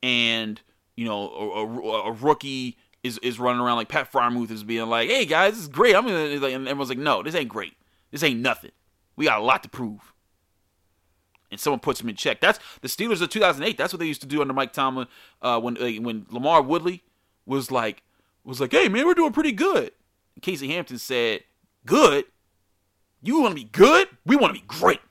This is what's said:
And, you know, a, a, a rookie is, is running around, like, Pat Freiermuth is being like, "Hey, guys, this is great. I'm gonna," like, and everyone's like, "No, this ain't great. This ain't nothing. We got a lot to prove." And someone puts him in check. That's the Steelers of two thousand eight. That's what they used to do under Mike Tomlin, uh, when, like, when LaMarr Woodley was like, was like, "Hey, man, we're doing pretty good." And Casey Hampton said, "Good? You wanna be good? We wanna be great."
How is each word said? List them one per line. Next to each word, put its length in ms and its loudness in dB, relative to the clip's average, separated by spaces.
And, 580 -2
you 80 -6
know, 240 -4
a, 360 -6
a, 420 -6
a 40 -4
rookie 640 -2
is, 160 -6
is 200 -4
running 220 0
around, 160 0
like, 100 -4
Pat 240 -4
Freiermuth 380 0
is 140 -10
being 260 -4
like, 200 2
"Hey, 160 0
guys, 280 2
this 80 -10
is 60 -12
great. 280 4
I'm 100 4
gonna," 340 -2
like, 140 -2
and 140 -6
everyone's 220 -4
like, 80 -4
"No, 240 0
this 140 -6
ain't 140 -2
great. 240 -10
This 120 -6
ain't 160 0
nothing. 320 -4
We 100 -2
got 140 2
a 40 -6
lot 200 2
to 60 -18
prove." 440 -12
And 80 -18
someone 200 0
puts 220 -4
him 80 -6
in 60 -8
check. 260 -2
That's 180 4
the 60 -10
Steelers 340 -2
of 80 -2
two 100 -4
thousand 240 4
eight. 140 -2
That's 160 -4
what 60 -10
they 80 -4
used 140 -6
to 60 -16
do 140 -2
under 120 -2
Mike 200 -2
Tomlin, 340 -2
uh, 180 0
when, 160 -4
like, 240 -4
when 260 -6
LaMarr 400 2
Woodley 380 -4
was 260 -4
like, 320 -2
was 160 -12
like, 120 -2
"Hey, 180 4
man, 160 0
we're 80 4
doing 180 2
pretty 220 0
good." 380 0
And 60 -20
Casey 280 -6
Hampton 280 -8
said, 460 -2
"Good? 400 4
You 200 2
wanna 140 2
be 100 -10
good? 440 8
We 100 4
wanna 180 4
be 120 -14
great." 340 0